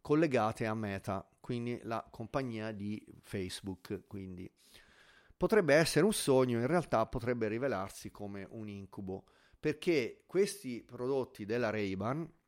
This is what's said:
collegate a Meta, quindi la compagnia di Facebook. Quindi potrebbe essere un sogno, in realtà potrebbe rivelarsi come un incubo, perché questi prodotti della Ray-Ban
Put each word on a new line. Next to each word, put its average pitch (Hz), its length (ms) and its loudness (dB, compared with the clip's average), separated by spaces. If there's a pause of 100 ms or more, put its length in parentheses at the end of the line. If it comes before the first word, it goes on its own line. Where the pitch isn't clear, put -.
collegate 127 640 2
a 110 100 0
Meta, 98 540 -4 (120)
quindi 120 420 -6
la 113 260 -6
compagnia 113 640 -6
di 104 340 -6 (160)
Facebook. 95 840 -8
Quindi 92 420 -12 (880)
potrebbe 175 380 6
essere 156 300 6
un 214 80 4
sogno, 131 480 4
in 120 80 0
realtà 143 380 2
potrebbe 113 420 -2
rivelarsi 107 640 -4
come 101 380 -10
un 110 180 -12
incubo, 98 560 -10 (340)
perché 151 680 0
questi 175 580 -2
prodotti 123 600 -4
della 113 260 0
Ray-Ban 107 640 -2 (160)